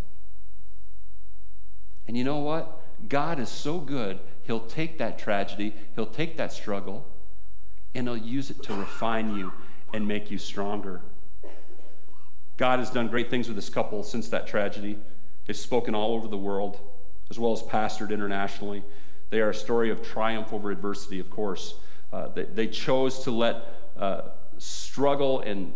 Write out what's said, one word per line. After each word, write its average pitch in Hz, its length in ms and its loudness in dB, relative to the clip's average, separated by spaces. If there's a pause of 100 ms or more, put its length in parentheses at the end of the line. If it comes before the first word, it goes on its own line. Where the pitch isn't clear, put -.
(2000)
And 113 80 0
you 123 100 2
know 147 160 0
what? 151 380 0 (300)
God 147 320 0
is 110 80 0
so 160 320 0
good, 123 400 0 (240)
he'll 113 160 0
take 160 380 0
that 101 200 0
tragedy, 101 560 0 (220)
he'll 110 100 0
take 165 300 0
that 107 160 0
struggle, 101 520 0 (920)
and 123 100 0
he'll 120 100 0
use 117 320 0
it - 140 0
to 107 120 0
refine 110 600 0
you 95 160 0 (400)
and 110 140 0
make 104 240 0
you 101 80 2
stronger. 101 600 0 (1600)
God 127 200 2
has 120 120 0
done 117 180 0
great 117 200 0
things 123 200 0
with 113 80 0
this 98 120 0
couple 110 360 0
since 113 240 0
that - 180 0
tragedy. 104 520 0 (480)
They've 113 100 -2
spoken 117 400 0
all 110 180 0
over 110 140 0
the 104 100 0
world, 101 400 0 (500)
as - 120 0
well 117 120 0
as 107 80 0
pastored 107 520 0
internationally. 101 720 0 (460)
They 110 100 0
are 107 100 2
a 98 40 0
story 117 360 0
of 98 100 0
triumph 110 520 0
over 104 180 0
adversity, 98 480 0
of 90 100 0
course. 101 460 0 (380)
Uh, 82 160 -2
they, - 160 0
they 107 240 0
chose 131 560 0
to 127 80 0
let, 113 320 0 (320)
uh, 98 260 0 (360)
struggle 139 840 0
and 101 360 0